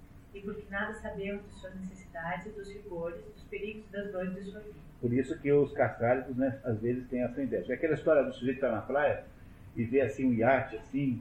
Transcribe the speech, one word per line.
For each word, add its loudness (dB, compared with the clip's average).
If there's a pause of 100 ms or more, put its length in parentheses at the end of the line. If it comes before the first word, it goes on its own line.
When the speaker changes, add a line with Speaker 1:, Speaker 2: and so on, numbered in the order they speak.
(340)
Speaker 1:
e -14
porque -8
nada -4
sabemos -6
de -16
suas -12
necessidades, -8
dos -10
rigores, -4 (100)
dos -18
perigos -8
e -14
das -4
dores -2
de -8
sua -10
vida. -14 (260)
Speaker 2:
Por 2
isso 2
que 2
os 6
castálicos, 2
né, 2
às 0
vezes 0
têm 0
essa -2
inveja. 0
É 2
aquela 2
história 6
do -2
sujeito -2
que -12
tá 4
na 0
praia 2 (520)
e 0
vê 4
assim 2
um 6
iate 4
assim, -2